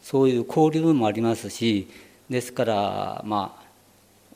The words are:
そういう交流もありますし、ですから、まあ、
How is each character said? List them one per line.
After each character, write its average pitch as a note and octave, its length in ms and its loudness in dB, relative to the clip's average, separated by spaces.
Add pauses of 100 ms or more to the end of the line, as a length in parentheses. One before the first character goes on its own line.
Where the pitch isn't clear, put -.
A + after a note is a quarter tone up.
そ C3+ 220 2
う C3 60 6
い B2 100 2
う A2+ 80 -4
交 D#3 240 2
流 D#3+ 220 2
も A#2+ 140 2
あ G#2 40 2
り G#2 80 -4
ま A2+ 160 0
す G#2 140 -10
し、 G#2 400 0 (400)
で B2+ 100 -2
す - 140 -12
か C3+ 100 -2
ら、 G2+ 600 -2
ま G#2 340 -4
あ、 - 60 -20 (720)